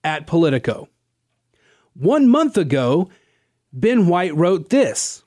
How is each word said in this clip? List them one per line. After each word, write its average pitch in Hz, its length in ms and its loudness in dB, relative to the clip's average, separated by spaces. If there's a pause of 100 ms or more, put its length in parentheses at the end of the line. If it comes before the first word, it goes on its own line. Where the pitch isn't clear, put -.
at 151 240 -6
Politico. 139 600 -2 (1040)
One 254 340 2
month 285 300 2
ago, 143 520 -2 (640)
Ben 208 340 0
White 175 280 -2
wrote 175 340 0
this. - 580 -2